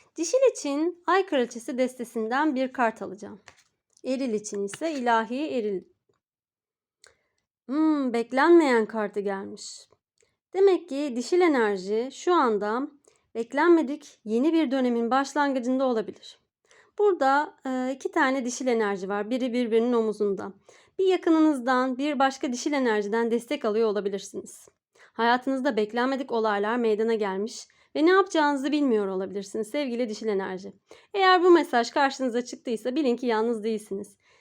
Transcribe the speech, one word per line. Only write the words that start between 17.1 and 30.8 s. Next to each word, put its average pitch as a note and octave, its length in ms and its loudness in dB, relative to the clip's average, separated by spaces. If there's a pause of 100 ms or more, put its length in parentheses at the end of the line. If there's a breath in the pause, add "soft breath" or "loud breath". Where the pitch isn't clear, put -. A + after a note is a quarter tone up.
e, B3+ 280 -4
iki C4+ 160 -8
tane C4+ 340 2
dişil B3 220 -6
enerji G3+ 420 0
var. G#3 220 -4
Biri B3 220 -2
birbirinin A#3 400 2
omuzunda. G#3 600 -2 (460 soft breath)
Bir F#4+ 80 2
yakınınızdan, C4 920 2
bir C#4+ 200 -2
başka C4+ 340 0
dişil C4+ 200 -4
enerjiden A3+ 580 0
destek A#3+ 340 -4
alıyor A3 240 2
olabilirsiniz. G3+ 800 -6 (440 soft breath)
Hayatınızda B3 640 0
beklenmedik A#3+ 560 -2
olaylar A3 440 0
meydana A3+ 380 0
gelmiş G3+ 520 -4 (300 soft breath)
ve D4+ 100 4
ne F4 40 6
yapacağınızı D4+ 600 2
bilmiyor B3+ 340 2
olabilirsiniz G3 640 -6
sevgili B3+ 380 -4
dişil G#3+ 180 -10
enerji. G3 460 -4 (420 loud breath)